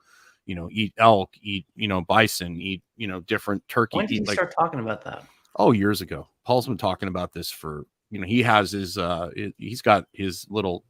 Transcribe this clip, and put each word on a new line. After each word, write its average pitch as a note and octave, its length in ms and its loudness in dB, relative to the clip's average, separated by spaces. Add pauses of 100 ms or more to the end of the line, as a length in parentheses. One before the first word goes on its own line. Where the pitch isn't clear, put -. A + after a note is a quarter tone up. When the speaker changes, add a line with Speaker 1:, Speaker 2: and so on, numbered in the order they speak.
(460)
Speaker 1:
you F#2+ 100 -8
know, E2+ 160 -8
eat G#2 240 -2
elk, A2 340 6 (100)
eat, G2+ 260 -6 (100)
you G#2+ 100 -4
know, F#2+ 140 0
bison, F2+ 600 2
eat, F#2+ 220 -6 (140)
you A2+ 100 -8
know, F#2 140 -8
different G2+ 480 -4
turkey, - 300 0
Speaker 2:
When G#3 80 0
did - 80 -4
Speaker 1:
eat, - 60 0
Speaker 2:
he - 60 -4
Speaker 1:
like, G#2 80 0
Speaker 2:
start F#2 240 -2
talking D#3+ 220 0
about A2 240 -6
that? - 200 -14 (340)
Speaker 1:
Oh, G#2 140 6
years G2+ 280 2
ago. E2 280 -10 (160)
Paul's B2 240 2
been A2+ 100 -4
talking G2 300 -4
about F2+ 240 -6
this E2+ 180 -10
for, D2+ 340 -12 (260)
you G#2 100 -10
know, F#2 60 -8
he A#2 160 4
has G#2+ 300 4
his, G2 240 -6
uh, F2 380 -2
he, G2+ 240 -8
he's A2 240 -10
got G2+ 300 4
his F#2+ 360 -8
little, G2 420 -2